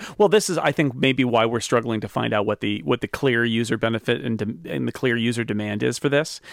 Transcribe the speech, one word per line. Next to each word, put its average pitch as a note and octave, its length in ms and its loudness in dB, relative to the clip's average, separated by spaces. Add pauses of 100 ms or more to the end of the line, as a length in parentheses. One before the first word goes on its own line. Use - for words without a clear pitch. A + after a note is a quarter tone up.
(200)
Well, G3+ 100 6
this G3+ 200 4
is, F#3 100 -2
I D3+ 120 2
think, C#3 240 0
maybe C3 300 2
why A#2 220 4
we're A#2 120 -2
struggling A#2 420 0
to A#2 60 -6
find A#2+ 240 -4
out G#2+ 140 2
what G#2 160 -2
the, G#2 220 -2
what B2+ 180 0
the G#2+ 60 -2
clear A#2+ 360 0
user A#2 340 0
benefit A#2 460 -2
and A#2 140 -2
dem-, G#2+ 280 -6
and C3 220 -4
the A#2 40 -4
clear A#2+ 260 -2
user A#2 260 0
demand G#2 400 -4
is B2 140 0
for - 120 -2
this, C#3+ 300 -2 (140)